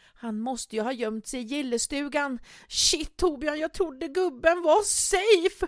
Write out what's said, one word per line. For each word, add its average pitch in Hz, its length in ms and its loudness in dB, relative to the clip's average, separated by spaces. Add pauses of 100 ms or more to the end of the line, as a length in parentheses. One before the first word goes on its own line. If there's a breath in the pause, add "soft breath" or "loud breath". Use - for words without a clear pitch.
(140 soft breath)
Han 220 280 -8
måste 240 340 -8
ju 220 60 0
ha 226 100 -2
gömt 220 360 -4
sig 269 120 -6
i 247 40 -6
gillestugan. 277 960 -2 (280 loud breath)
Shit, - 500 0
Torbjörn, 302 420 0
jag 320 140 -4
trodde 320 340 -4
gubben 330 540 2
var 339 220 6
safe, 381 840 2